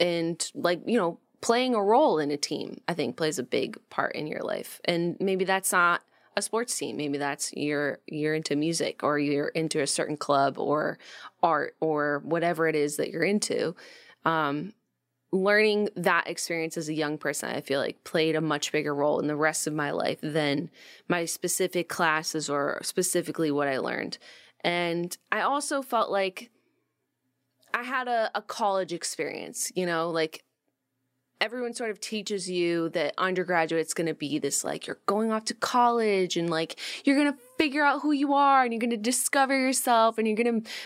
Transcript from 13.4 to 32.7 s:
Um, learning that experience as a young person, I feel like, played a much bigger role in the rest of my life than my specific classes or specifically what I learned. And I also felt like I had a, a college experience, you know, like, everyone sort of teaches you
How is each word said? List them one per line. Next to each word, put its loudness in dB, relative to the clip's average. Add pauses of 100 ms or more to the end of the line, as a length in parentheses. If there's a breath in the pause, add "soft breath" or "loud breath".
Um, 0 (580)
learning 4
that 2
experience -6
as -6
a -2
young -2
person, -4
I -4
feel 0
like, -4
played 2
a 2
much -2
bigger 0
role 2
in 0
the -2
rest 0
of -4
my -2
life -2
than -2 (380 loud breath)
my 0
specific -2
classes 0
or -2
specifically 0
what 0
I 0
learned. -4 (440 loud breath)
And -2 (160)
I 0
also 0
felt 0
like -2 (1200)
I 0
had -6
a, 0
a -4
college -2
experience, -8
you 0
know, 0
like, -2 (960)
everyone -4
sort -4
of -8
teaches -6
you 0